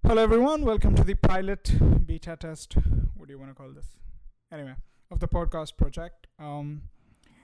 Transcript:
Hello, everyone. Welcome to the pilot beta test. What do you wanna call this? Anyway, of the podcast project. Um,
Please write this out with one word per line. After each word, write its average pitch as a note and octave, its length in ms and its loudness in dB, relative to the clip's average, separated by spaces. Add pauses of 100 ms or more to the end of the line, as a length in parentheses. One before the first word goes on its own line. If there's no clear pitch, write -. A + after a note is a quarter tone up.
Hello, A3+ 220 4
everyone. C4 420 2
Welcome A3 300 2
to - 80 6
the G3 100 2
pilot - 580 0 (360)
beta - 280 -8
test. - 380 -14 (420)
What D3+ 120 -16
do C#3 40 -20
you C#3 60 -18
wanna C3+ 160 -18
call C3 160 -20
this? C3+ 200 -16 (640)
Anyway, C#3 220 -14 (380)
of F3+ 80 -6
the F3 80 -4
podcast E3 500 -4
project. - 480 -2 (140)
Um, D3 420 -10 (640)